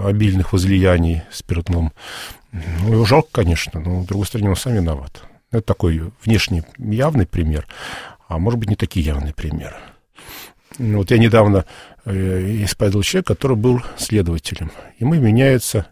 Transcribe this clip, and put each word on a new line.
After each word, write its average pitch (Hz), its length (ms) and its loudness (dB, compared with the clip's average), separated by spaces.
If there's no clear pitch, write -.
обильных 101 480 2
возлияний 90 800 2
спиртным, 85 600 -4
ну, 85 400 -2
его 113 120 4
жалко, 143 280 4
конечно, 85 480 0
но, 90 220 -4
с 87 40 -8
другой 98 200 -4
стороны, 101 240 -2
он 90 60 0
сам 123 180 -4
виноват. 80 480 -4
Это 113 120 0
такой 82 500 -2
внешний 101 380 0
явный 113 480 0
пример, 78 400 -2
а 82 120 -6
может 117 200 -4
быть, 104 100 -6
не 104 80 0
такие 90 280 -2
явные 73 280 -4
примеры. 78 440 -10
Вот 104 320 -2
я 120 80 6
недавно, 107 460 6
э, 95 600 -2
исповедовал 101 380 0
человека, 180 320 0
который 131 220 0
был 123 260 2
следователем. 85 720 -2
Ему 131 140 0
вменяется 123 800 2